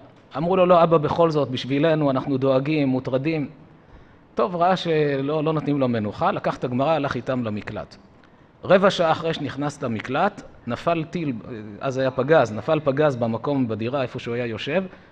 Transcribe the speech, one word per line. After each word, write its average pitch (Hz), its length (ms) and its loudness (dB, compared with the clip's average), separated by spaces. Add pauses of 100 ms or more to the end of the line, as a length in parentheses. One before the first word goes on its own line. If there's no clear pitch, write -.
(380)
אמרו 175 180 0
לו, 185 100 6
"לא, 175 180 8
אבא, 170 140 6
בכל 160 340 2
זאת, 143 180 0
בשבילנו, 143 640 2
אנחנו 131 260 0
דואגים, 139 500 2
מוטרדים." 131 640 -2 (880)
טוב, 220 200 0
ראה 175 220 2
שלא, 151 680 0
לא 160 100 0
נותנים 143 260 0
לו 131 80 2
מנוחה, 117 440 0
לקח 160 260 -4
את - 60 -6
הגמרא, 135 280 0
הלך 143 240 0
איתם 127 280 -4
למקלט. 104 520 -8 (680)
רבע 185 260 4
שעה 165 220 2
אחרי 160 220 -2
שנכנס 139 500 -6
למקלט, 127 580 -2 (260)
נפל 165 420 -2
טיל, 156 240 -4 (480)
אז 131 160 -4
היה 131 140 0
פגז, 127 400 2
נפל 151 320 -2
פגז 143 320 0
במקום, 117 520 -2
בדירה, 110 340 -4
איפה 123 180 -6
שהוא 117 160 -6
היה 123 100 -4
יושב, 135 380 -4 (280)